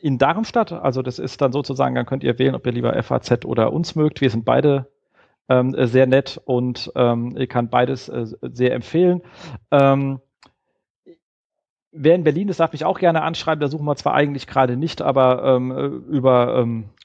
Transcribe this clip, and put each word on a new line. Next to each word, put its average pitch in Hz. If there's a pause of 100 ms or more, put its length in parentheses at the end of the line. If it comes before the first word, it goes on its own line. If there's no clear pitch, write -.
in 135
Darmstadt. 180
Also 143
das 127
ist 139
dann 131
sozusagen, 131
dann 123
könnt 135
ihr 120
wählen, 131
ob 127
ihr 120
lieber 120
F -
A 123
Z -
oder 113
uns 160
mögt. 151
Wir 135
sind 110
beide, 135 (640)
ähm, 127
äh, 131
sehr 127
nett 131
und, 123
ähm, 120
ich 131
kann 120
beides, 123
äh, 120 (160)
sehr 123
empfehlen. 175 (500)
Ähm, 139 (1700)
wer 160
in 180
Berlin 160
ist, 170
darf 165
mich 151
auch 180
gerne 165
anschreiben. 156
Da 147
suchen 147
wir 147
zwar -
eigentlich 143
gerade 127
nicht, 151
aber, 127
ähm, 127
äh, 135
über, 127
ähm, 113 (160)